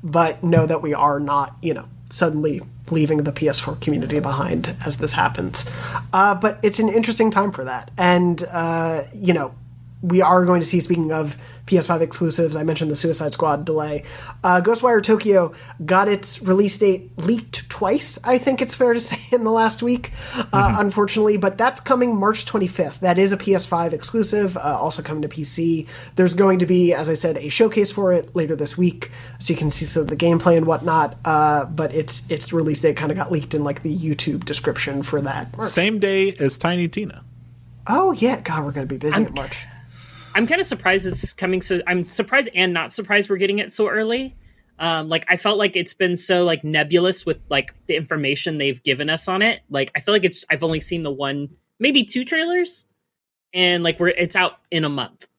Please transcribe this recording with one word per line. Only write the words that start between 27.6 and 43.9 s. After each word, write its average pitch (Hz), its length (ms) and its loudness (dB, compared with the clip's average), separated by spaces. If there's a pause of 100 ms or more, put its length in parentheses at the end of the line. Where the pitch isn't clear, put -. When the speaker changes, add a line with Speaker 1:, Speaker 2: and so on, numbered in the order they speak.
Speaker 1:
for 185 220 2
it - 200 -2
later 160 220 -2
this 147 220 -6
week, - 320 0 (280)
so - 140 -2
you - 60 0
can 151 120 0
see 156 140 0
some 156 200 0
of 151 40 -4
the 151 80 -4
gameplay 170 400 4
and 160 100 2
whatnot, 160 600 0
uh, 151 400 2
but 156 280 -4
its, - 360 -2
its 156 240 -4
release 156 260 0
date 156 160 2
kinda 151 180 -2
got 185 160 -4
leaked 151 220 -2
in, 147 120 -2
like, 143 180 -4
the 156 120 -4
YouTube 156 520 -4
description 143 560 -4
for 143 180 -2
that. 143 420 -6
Speaker 2:
Same 202 360 0
day 196 420 2
as 135 160 2
Tiny 175 320 0
Tina. - 340 -8 (640)
Speaker 1:
Oh, 359 260 2
yeah. 254 280 0
God, 156 240 -4
we're 139 80 -6
gonna 135 140 -6
be 135 100 -6
busy 151 200 0
Speaker 3:
I'm 220 100 2
Speaker 1:
in - 80 -12
March. - 320 -10 (680)
Speaker 3:
I'm 226 140 2
kinda 349 160 0
surprised 190 440 0
it's - 260 -6
coming 185 280 -2
so, 180 280 -2
I'm 180 160 0
surprised 220 500 -2
and 180 180 2
not 160 200 -4
surprised 202 360 0
we're 196 80 0
getting 196 220 0
it 208 140 -6
so 214 160 0
early. 233 480 -2 (420)